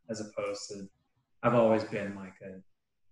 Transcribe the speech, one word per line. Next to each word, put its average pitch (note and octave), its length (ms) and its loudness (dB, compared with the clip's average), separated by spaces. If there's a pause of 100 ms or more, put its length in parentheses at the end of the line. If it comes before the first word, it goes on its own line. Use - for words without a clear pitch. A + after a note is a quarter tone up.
(100)
as A2 100 -6
opposed G#2 480 -6
to, G2+ 180 -10 (560)
I've A#2+ 120 4
always A2 300 6
been, G2 320 -6
like, F#2+ 260 -14
a F#2+ 180 -14 (520)